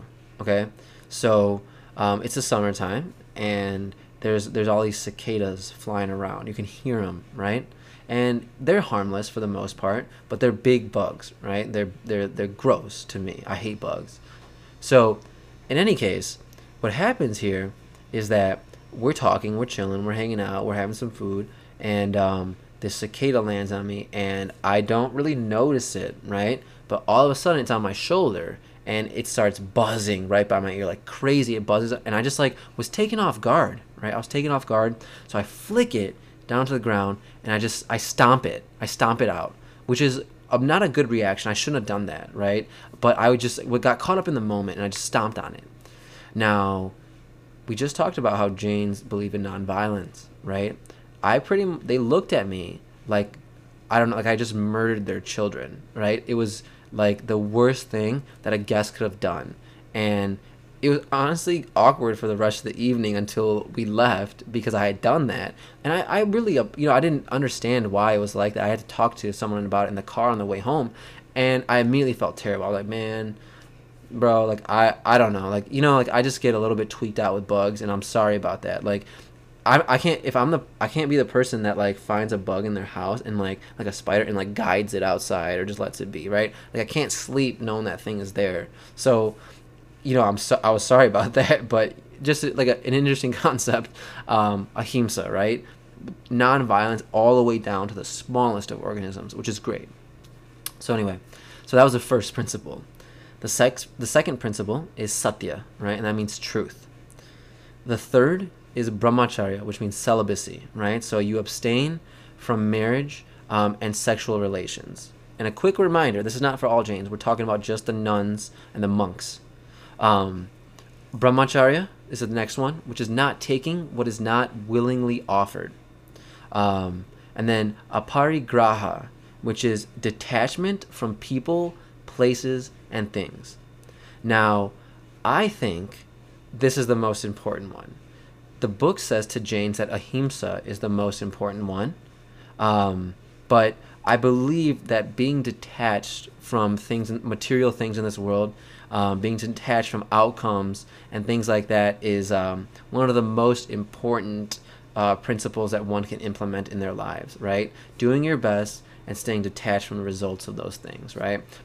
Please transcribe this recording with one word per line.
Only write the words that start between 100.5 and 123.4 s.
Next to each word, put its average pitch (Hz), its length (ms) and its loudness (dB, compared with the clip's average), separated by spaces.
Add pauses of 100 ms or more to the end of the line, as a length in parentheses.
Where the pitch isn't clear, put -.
So - 140 -4
anyway, 101 260 -2 (460)
so - 100 0
that 127 80 12
was 135 100 8
the 120 60 0
first 117 340 0
principle. 73 500 -8 (580)
The - 80 -6
sex-, - 380 2 (100)
the 117 100 -6
second 151 300 2
principle 110 580 -4
is 107 160 -6
satya, 101 540 -4 (120)
right? 104 200 -4
And 110 80 -6
that 107 100 0
means 107 240 -4
truth. - 480 -6 (960)
The 120 120 -2
third 165 520 4 (260)
is 117 140 0
brahmacharya, 107 720 2
which 107 200 -10
means 101 140 -4
celibacy, 107 680 0 (100)
right? 110 300 -2
So 107 160 -2
you 104 200 0
abstain 135 600 -2 (380)
from 107 340 0
marriage, 120 540 -2 (240)
um, 104 320 2
and 107 140 -2
sexual 110 440 0
relations. - 720 -6 (260)
And 110 100 -4
a 110 40 -2
quick 196 280 2
reminder, 160 420 4
this 110 140 -4
is 127 60 -8
not 135 180 0
for 131 80 0
all 117 160 4
Jains. 101 260 -6
We're 104 80 -6
talking 113 260 0
about 107 180 0
just 110 240 -4
the 117 80 -2
nuns 104 580 -2 (220)
and 104 100 -2
the 101 40 2
monks. 101 520 -2 (600)
Um, 98 500 2 (640)
brahmacharya 131 760 6 (200)
is 123 120 -10
the 117 60 -2
next 110 300 -4
one, 151 280 -2
which 123 160 -8
is 110 80 -2
not 131 320 2